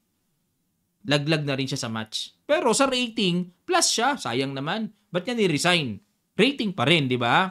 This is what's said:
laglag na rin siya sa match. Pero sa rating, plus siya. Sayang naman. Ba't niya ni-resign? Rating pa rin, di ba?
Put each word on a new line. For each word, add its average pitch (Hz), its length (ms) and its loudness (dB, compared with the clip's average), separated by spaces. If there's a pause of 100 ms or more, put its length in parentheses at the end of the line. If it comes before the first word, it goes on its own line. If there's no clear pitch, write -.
(1080)
laglag 147 400 0
na 139 80 -2
rin 135 160 -4
siya 139 100 -6
sa 120 80 -6
match. - 460 -8 (100)
Pero 285 300 2
sa 269 160 2
rating, 214 720 -2
plus 339 320 0
siya. 254 240 0
Sayang 135 340 -4
naman. 165 380 -6 (240)
Ba't 185 100 -4
niya 240 140 -4
ni-resign? 160 640 0 (340)
Rating 233 380 0
pa 120 100 -2
rin, 151 220 4
di 127 100 0
ba? 135 340 2